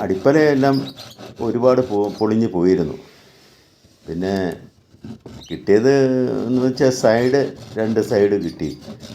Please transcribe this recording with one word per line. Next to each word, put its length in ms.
അടിപ്പലയെല്ലാം 720
ഒരുപാട് 420
പോ-, 280
പൊളിഞ്ഞു 380
പോയിരുന്നു. 400
പിന്നെ 260
കിട്ടിയത് 460
എന്ന് 180
വെച്ചാൽ 260
സൈഡ്, 380
രണ്ട് 220
സൈഡ് 340
കിട്ടി. 260